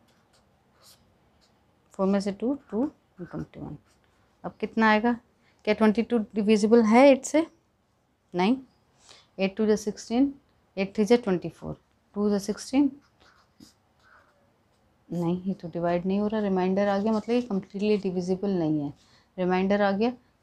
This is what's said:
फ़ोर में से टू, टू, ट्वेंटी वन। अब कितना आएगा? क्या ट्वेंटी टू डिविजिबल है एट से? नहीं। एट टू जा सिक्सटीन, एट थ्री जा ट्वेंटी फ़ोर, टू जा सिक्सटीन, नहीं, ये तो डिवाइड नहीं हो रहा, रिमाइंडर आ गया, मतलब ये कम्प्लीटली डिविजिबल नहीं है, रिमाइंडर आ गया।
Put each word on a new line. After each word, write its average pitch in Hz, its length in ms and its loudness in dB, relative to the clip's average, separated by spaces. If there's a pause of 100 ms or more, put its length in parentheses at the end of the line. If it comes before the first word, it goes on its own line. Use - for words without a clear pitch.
(2000)
फ़ोर 190 100 0
में 202 120 2
से 202 120 -4
टू, 220 220 -4 (180)
टू, 220 140 -2 (340)
ट्वेंटी 156 400 -12
वन। 147 180 -14 (680)
अब 185 160 -12
कितना 220 300 0
आएगा? 214 240 2 (520)
क्या 214 80 2
ट्वेंटी 214 300 2
टू 240 140 -2 (180)
डिविजिबल 220 500 4
है 240 240 6
एट 269 160 4
से? 320 200 0 (880)
नहीं। 190 240 2 (840)
एट 190 180 -2
टू 220 80 0
जा 214 100 4
सिक्सटीन, 233 580 -2 (440)
एट 196 180 -4
थ्री 214 100 2
जा 240 120 6
ट्वेंटी 185 320 -2
फ़ोर, 156 300 -14 (360)
टू 208 140 0
जा 202 100 0
सिक्सटीन, 262 520 -2 (2250)
नहीं, 175 340 -4
ये 190 100 -4
तो 180 160 -14
डिवाइड 175 360 -2
नहीं 196 140 0
हो 208 80 0
रहा, 214 140 -4
रिमाइंडर 190 460 0
आ 196 100 0
गया, 208 140 -2
मतलब 220 240 -2
ये 247 60 0
कम्प्लीटली 208 580 -2
डिविजिबल 185 520 -4
नहीं 156 300 0
है, 143 120 -6 (440)
रिमाइंडर 185 440 0
आ 196 100 2
गया। 220 200 -2 (320)